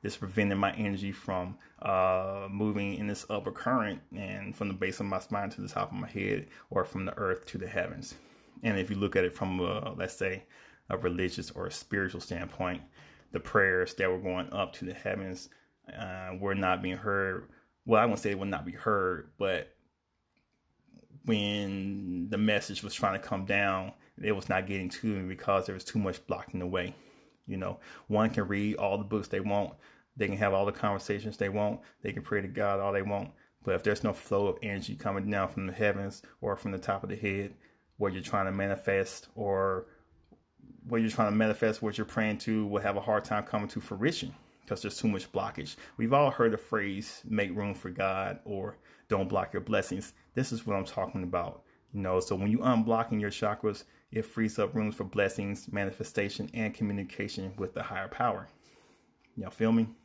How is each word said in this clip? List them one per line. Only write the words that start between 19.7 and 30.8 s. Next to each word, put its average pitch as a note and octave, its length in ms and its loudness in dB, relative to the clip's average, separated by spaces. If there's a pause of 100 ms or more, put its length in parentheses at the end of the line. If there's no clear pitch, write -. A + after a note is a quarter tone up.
when G2 1080 0
the G#2 80 0
message G#2 440 4
was G2+ 120 -6
trying G2 260 2
to - 60 -12
come F#2+ 200 -2
down, G2 460 2 (300)
it G#2 100 2
was G2 160 -2
not F#2+ 180 2
getting F#2+ 220 -2
to - 200 -4
me F#2+ 200 -2
because F#2+ 380 2
there G2 80 -6
was F#2 100 -10
too - 140 0
much F#2+ 280 0
blocking - 340 -4
the F2+ 60 -2
way. F2+ 280 0 (520)
You G2 100 -4
know, F#2+ 240 -4 (260)
one G#2+ 240 4
can G#2 160 0
read G2+ 300 0
all G2 200 2
the G#2 80 -2
books G2+ 240 -2
they G2 120 0
want. G2+ 340 0 (420)
They G#2 120 0
can G2 80 -2
have G2+ 180 4
all G2 100 4
the G2+ 80 2
conversations G#2 640 -2